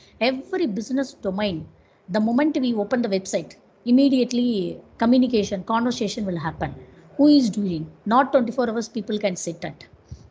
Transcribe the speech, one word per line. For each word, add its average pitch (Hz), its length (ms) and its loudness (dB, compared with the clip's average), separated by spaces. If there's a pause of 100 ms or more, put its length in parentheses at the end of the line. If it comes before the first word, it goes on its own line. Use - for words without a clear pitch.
(200)
every 269 480 -2
business 247 460 -4
domain, 190 520 -4 (440)
the 196 100 0
moment 262 400 2
we 247 140 0
open 214 280 -2
the 226 80 -2
website, 190 460 -4 (300)
immediately 247 960 2 (160)
communication, 233 640 2
conversation 233 640 -2
will 180 120 -4
happen. 151 380 -6 (420)
Who 285 100 6
is 277 220 6
doing? 175 400 -4 (160)
Not 240 260 4
twenty-four 240 380 2
hours 220 200 -6
people 214 280 -6
can 196 180 -2
sit - 280 -8
at. 156 220 -12 (460)